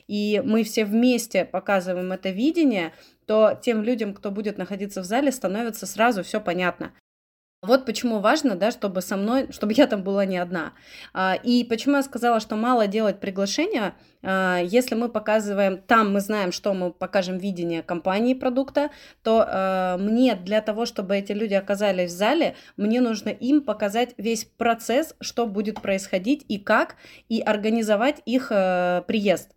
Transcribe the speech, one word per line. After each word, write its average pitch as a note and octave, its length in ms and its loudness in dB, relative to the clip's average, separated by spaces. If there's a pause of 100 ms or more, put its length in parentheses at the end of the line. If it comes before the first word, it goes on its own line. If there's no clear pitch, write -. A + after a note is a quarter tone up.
и G#3 360 0
мы A3 180 2
все G#3+ 240 0
вместе A#3 580 2
показываем F#3 680 -2
это F#3 180 -6
видение, A3+ 640 2 (340)
то G#3+ 360 4
тем A3 200 0
людям, G#3+ 320 -2
кто G3+ 160 -8
будет G3+ 260 -6
находиться G3 460 -8
в - 20 -10
зале, B3+ 280 2
становится A3 540 -4
сразу G#3+ 360 2
все G#3+ 180 -6
понятно. F3+ 520 -4 (720)
Вот C4 220 2
почему A3+ 320 -2
важно, A#3 380 2
да, G3+ 160 0
чтобы F#3+ 300 -4
со G3+ 140 -4
мной, A3+ 360 0
чтобы G#3+ 240 -2
я C4+ 100 8
там G3+ 160 -4
была G3 220 0
не F#3+ 120 -2
одна. F3 360 -4 (420)
А, F#3+ 300 0
и A#3+ 180 4
почему A#3 340 0
я C#4 60 4
сказала, A#3+ 380 0
что A3 160 -6
мало A3+ 320 2
делать G3+ 320 0
приглашения, G#3 760 -2 (300)
а, F#3+ 400 0
если A#3 320 2
мы A#3 120 -2
показываем, G#3 720 0
там A3 340 2
мы G3+ 80 2
знаем, G3+ 300 -2
что G3 240 -4
мы F3+ 160 -2
покажем F#3 480 -4
видение E3+ 460 -4
компании, F#3+ 500 0
продукта, C4 560 -2 (320)
то, A3 240 4
а, F#3+ 500 -2
мне A3 380 2
для F#3+ 260 0
того, A3 260 -4
чтобы G3+ 300 -4
эти G3 140 -4
люди G#3 240 -2
оказались G3 560 0
в F3 60 -10
зале, A#3 400 2 (200)
мне G#3+ 240 0
нужно A3+ 280 0
им C4+ 340 2
показать G#3+ 560 -2
весь A3 260 -2
процесс, A#3 760 0
что - 260 -4
будет G#3 340 -4
происходить G3 680 -2
и G#3 100 -4
как, A#3 380 0 (320)
и A3+ 120 0
организовать G#3+ 840 0
их, B3 240 0
э, F3+ 560 2
приезд. G3+ 500 0